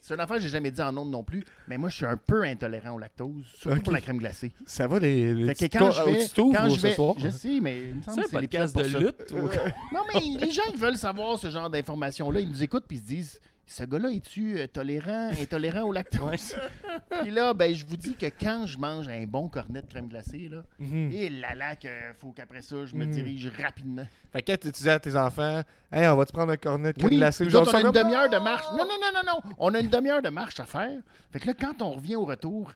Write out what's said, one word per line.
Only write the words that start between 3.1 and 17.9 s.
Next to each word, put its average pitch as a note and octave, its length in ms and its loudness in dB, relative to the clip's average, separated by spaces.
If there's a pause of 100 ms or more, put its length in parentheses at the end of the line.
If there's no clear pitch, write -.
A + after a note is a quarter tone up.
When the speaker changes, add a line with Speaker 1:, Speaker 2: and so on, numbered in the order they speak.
Speaker 1:
surtout D3 220 0
Speaker 2:
Ok. - 60 0
Speaker 1:
pour E3+ 100 2
la C#3 80 0
crème B2+ 160 -4
glacée. A2+ 340 -6 (140)
Speaker 2:
Ça - 220 -2
va, E3+ 120 4
les, C3 340 4
les A#2 120 2
Speaker 1:
Fait C3 80 2
que - 60 -8
Speaker 2:
petites E3+ 200 0
Speaker 1:
quand F#3+ 60 10
Speaker 2:
co-, G3 60 8
Speaker 1:
je D#3+ 200 4
vais, A3+ 160 6
Speaker 2:
tu - 60 -4
t'ouvres B3+ 240 8
Speaker 1:
quand - 120 6
je C#3 60 6
Speaker 2:
ce - 120 0
Speaker 1:
vais, G#3 60 4
Speaker 2:
soir ? D#3 240 2
Speaker 1:
je C#3+ 120 0
sais, C4+ 320 -2
mais B2+ 280 -2
il B2+ 60 -8
me C#3+ 60 -8
semble G#3+ 160 -8
Speaker 3:
C'est E4 60 0
Speaker 1:
que G#4+ 40 -2
Speaker 3:
un - 40 -4
Speaker 1:
c'est - 100 -2
les C3+ 60 -4
Speaker 3:
podcast E3 280 -2
Speaker 1:
pièces C#3 160 2
Speaker 3:
de - 0 -
Speaker 1:
pour - 0 -
ça. C#3 80 0
Speaker 3:
lutte, - 320 0
ou - 60 -4 (240)
Speaker 1:
Euh, F3+ 80 0 (240)
non, F4 80 -2 (120)
mais D4 320 0
les D#4+ 60 0
gens, E4 120 0 (100)
ils C4 60 -6
veulent A#3+ 180 2
savoir G#3+ 420 -4
ce F#3 100 -6
genre D#3 200 -6
d'informations-là. D3+ 720 -2
Ils F#3+ 80 -4
nous C#3 140 -2
écoutent F#3+ 240 -2
puis D3 100 -10
ils A2+ 40 -10
se G#2 60 -16
disent, « D3+ 320 -8 (320)
Ce B2 140 -10
gars-là, D#3+ 260 -2
es-tu, G#3 480 -6
euh, C3+ 80 -4
tolérant, D3+ 640 -4 (100)
intolérant D#3+ 440 -4
au G#3 100 -2
lactose ? » E3+ 600 -4 (560)
Speaker 3:
Ouais. F4 100 -4
Speaker 1:
Puis G#3+ 100 -4
là, A#3+ 220 2
ben, F3 200 4
je D3+ 120 -8
vous D#3+ 100 -8